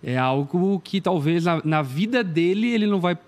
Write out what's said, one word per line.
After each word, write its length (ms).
É 140
algo 680
que 160
talvez 460
na, 180
na 180
vida 400
dele 500
ele 140
não 140
vai 180